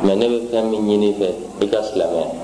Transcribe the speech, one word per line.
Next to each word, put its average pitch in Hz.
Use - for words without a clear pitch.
Mais 98
ne 117
bɛ 120
fɛn 113
min 107
ɲini 104
i 101
fɛ, 101
i 104
ka 107
silamɛya. 85